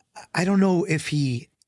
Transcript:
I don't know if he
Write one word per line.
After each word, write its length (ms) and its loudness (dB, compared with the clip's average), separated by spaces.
I 100 0
don't 160 2
know 240 2
if 240 -4
he 400 -2